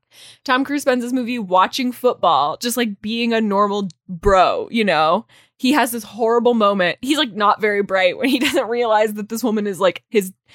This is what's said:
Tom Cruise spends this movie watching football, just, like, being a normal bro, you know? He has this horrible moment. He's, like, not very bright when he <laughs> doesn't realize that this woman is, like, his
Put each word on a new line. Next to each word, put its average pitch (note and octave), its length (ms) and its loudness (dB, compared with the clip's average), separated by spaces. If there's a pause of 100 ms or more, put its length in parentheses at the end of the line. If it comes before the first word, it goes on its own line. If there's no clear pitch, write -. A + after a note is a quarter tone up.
(440)
Tom C4 200 0
Cruise C#4+ 180 -6
spends B3+ 220 0
this B3 80 -8
movie B3 260 -4
watching G3 540 0
football, D#3+ 640 0
just, A#3+ 200 -6
like, A3 240 -4
being A#3 320 -4
a A3+ 80 0
normal G3+ 480 0 (200)
bro, E3+ 640 2
you A3+ 120 0
know? E3 420 0 (320)
He B3+ 140 0
has B3 200 0
this A#3 100 -8
horrible A#3 520 0
moment. G3+ 480 0
He's, C#4 160 0
like, C4+ 140 -2
not G#3 280 0
very G3+ 220 0
bright F#3 360 0
when - 100 0
he B3+ 100 2
<laughs> - 20 -2
doesn't C4 280 0
realize A3 460 0
that G#3 140 -8
this A3+ 160 -8
woman G#3+ 220 -2
is, F#3 140 -6
like, F3+ 300 0
his F#3+ 220 0 (220)